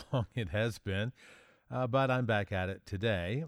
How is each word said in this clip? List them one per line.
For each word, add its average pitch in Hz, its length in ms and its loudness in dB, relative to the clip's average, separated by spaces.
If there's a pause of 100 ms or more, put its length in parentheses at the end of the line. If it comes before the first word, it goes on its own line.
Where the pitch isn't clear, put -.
<laughs> - 80 -8
long 123 220 0
it 113 140 -4
has 107 300 -2
been, 101 340 -2 (580)
uh, 127 160 -2
but 131 240 2
I'm 127 140 2
back 107 260 2
at 92 200 0
it 92 160 -10
today. 104 600 0